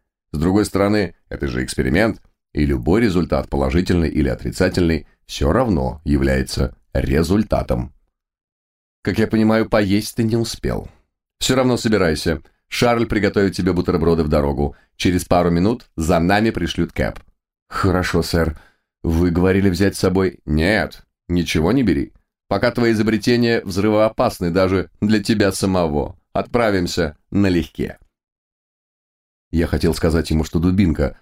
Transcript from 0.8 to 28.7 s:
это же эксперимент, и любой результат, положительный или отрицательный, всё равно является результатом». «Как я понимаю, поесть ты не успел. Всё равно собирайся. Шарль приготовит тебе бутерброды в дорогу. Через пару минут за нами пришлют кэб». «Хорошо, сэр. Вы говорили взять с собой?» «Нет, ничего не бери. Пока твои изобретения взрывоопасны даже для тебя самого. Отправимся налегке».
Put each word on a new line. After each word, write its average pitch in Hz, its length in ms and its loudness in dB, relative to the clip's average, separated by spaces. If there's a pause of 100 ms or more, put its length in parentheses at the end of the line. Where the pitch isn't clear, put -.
это - 200 -6
же 62 140 -4
эксперимент, 80 600 0 (320)
и 73 100 0
любой 71 380 0
результат, 82 480 0
положительный 78 580 0
или 69 220 0
отрицательный, 82 760 -2 (200)
всё - 260 -2
равно 85 520 0
является 67 680 0 (200)
результатом». 67 960 0 (1120)
«Как 101 160 -2
я 110 80 2
понимаю, 110 420 2
поесть 104 460 0
ты 120 80 -2
не 113 140 0
успел. 67 520 -4 (500)
Всё - 180 0
равно 127 200 2
собирайся. 87 640 0 (280)
Шарль 117 380 2
приготовит 98 480 0
тебе 92 180 0
бутерброды 85 500 2
в 76 60 -2
дорогу. 71 480 -2 (200)
Через 90 280 0
пару 87 260 2
минут 95 460 0
за 82 240 0
нами 104 300 2
пришлют 87 420 -4
кэб». - 260 -6 (500)
«Хорошо, 90 540 0
сэр. 80 360 -2 (440)
Вы 85 280 2
говорили 95 400 2
взять 95 260 0
с - 20 -10
собой?» 95 480 0
«Нет, 80 560 0 (260)
ничего 87 440 0
не 135 100 2
бери. 80 300 -2 (340)
Пока 101 240 0
твои 117 220 0
изобретения 113 720 0
взрывоопасны 107 840 0
даже 92 400 0 (100)
для 107 220 2
тебя 101 280 2
самого. 87 680 -2 (160)
Отправимся 90 840 -2 (160)
налегке». 92 680 -2 (1500)